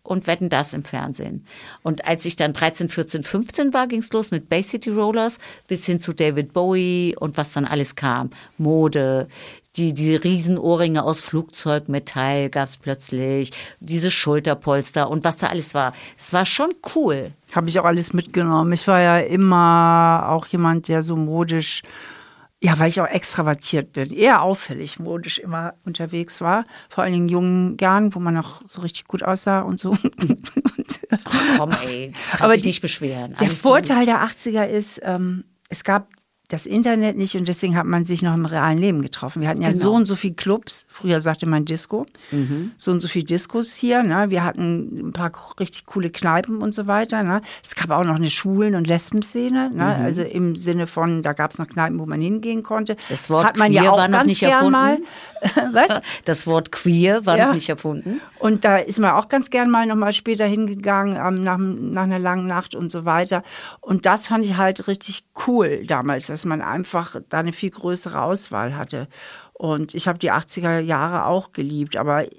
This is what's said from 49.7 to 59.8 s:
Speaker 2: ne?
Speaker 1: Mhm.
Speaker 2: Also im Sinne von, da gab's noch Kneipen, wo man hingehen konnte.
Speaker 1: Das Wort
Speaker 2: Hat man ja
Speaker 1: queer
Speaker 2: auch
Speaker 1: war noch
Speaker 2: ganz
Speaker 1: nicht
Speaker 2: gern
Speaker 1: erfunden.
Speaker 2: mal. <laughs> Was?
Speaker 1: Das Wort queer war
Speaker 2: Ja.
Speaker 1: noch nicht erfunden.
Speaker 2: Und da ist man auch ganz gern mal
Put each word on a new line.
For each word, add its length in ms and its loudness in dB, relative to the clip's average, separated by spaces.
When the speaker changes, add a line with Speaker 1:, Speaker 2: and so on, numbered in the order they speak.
Speaker 2:
ne? 280 0
Speaker 1:
Mhm. 60 0
Speaker 2:
Also 180 0
im 320 0
Sinne 320 -2
von, 380 -2
da 80 -2
gab's 260 -4
noch 80 -4
Kneipen, 320 -2
wo 80 -6
man 140 -4
hingehen 420 -2
konnte. 340 -2
Speaker 1:
Das 200 -6
Wort 180 4
Speaker 2:
Hat 100 2
man 160 6
ja 80 8
Speaker 1:
queer 140 8
Speaker 2:
auch 40 6
Speaker 1:
war 100 6
noch 100 6
Speaker 2:
ganz 100 6
Speaker 1:
nicht 100 2
Speaker 2:
gern 140 6
Speaker 1:
erfunden. 200 6
Speaker 2:
mal. 260 4
<laughs> 300 0
Was? 280 4
Speaker 1:
Das 200 -2
Wort 240 2
queer 560 4
war 120 4
Speaker 2:
Ja. 100 6
Speaker 1:
noch 60 4
nicht 140 -2
erfunden. 520 -4
Speaker 2:
Und 260 2
da 120 6
ist 240 0
man 100 4
auch 160 4
ganz 240 0
gern 180 2
mal 180 4